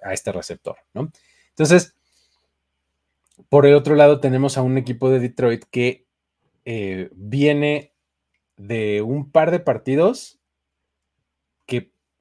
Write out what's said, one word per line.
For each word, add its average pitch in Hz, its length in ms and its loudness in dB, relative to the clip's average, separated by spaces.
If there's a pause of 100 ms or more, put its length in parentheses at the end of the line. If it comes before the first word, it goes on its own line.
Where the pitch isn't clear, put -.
a 95 80 -10
este - 180 -10
receptor, - 460 -12 (180)
¿no? 147 160 -8 (380)
Entonces, 170 480 0 (1500)
por 143 180 6
el 143 80 8
otro 147 200 2
lado 147 260 6
tenemos 131 380 -2
a 131 40 0
un 131 160 0
equipo 123 320 -4
de 131 80 2
Detroit 120 520 -2
que, 123 360 -4 (600)
eh, 98 480 -8
viene 147 800 -2 (640)
de 104 460 -6
un 139 300 -8
par 160 180 2
de 175 100 -2
partidos 147 800 -4 (1300)
que - 260 -8 (280)